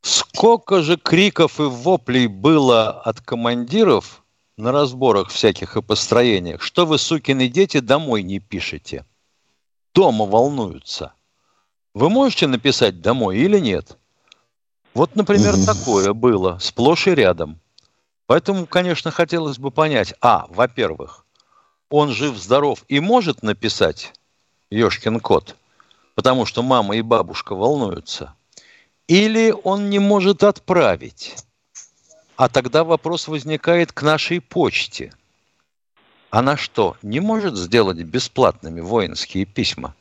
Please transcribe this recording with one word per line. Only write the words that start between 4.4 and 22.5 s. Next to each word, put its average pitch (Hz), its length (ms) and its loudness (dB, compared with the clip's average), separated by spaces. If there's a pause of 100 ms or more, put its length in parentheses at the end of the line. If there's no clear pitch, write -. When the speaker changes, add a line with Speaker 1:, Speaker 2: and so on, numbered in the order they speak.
Speaker 1:
на 113 140 -4
разборах 127 580 2
всяких - 460 -2
и 110 60 -2
построениях: 101 800 0
«Что - 240 -2
вы, 156 120 0
сукины 135 500 -2
дети, 156 320 0
домой 127 440 0
не 95 160 -6
пишете?» 80 640 -12 (920)
Дома 120 320 2
волнуются. 110 880 -2 (800)
Вы 127 160 2
можете 240 380 2
написать 110 540 0
домой 104 380 0
или 196 200 4
нет? 107 380 -4 (960)
Вот, 131 220 0
например, 104 420 2
Speaker 2:
Мгм. 95 80 2
Speaker 1:
такое 101 480 0
было 98 480 0
сплошь 151 460 0
и 185 80 2
рядом. 85 420 0 (680)
Поэтому, 170 400 0
конечно, 180 440 -2
хотелось 156 480 -2
бы 135 120 -8
понять, 147 500 0
а, 110 280 2
во-первых, 92 760 -4 (640)
он 147 200 2
жив-здоров 123 800 0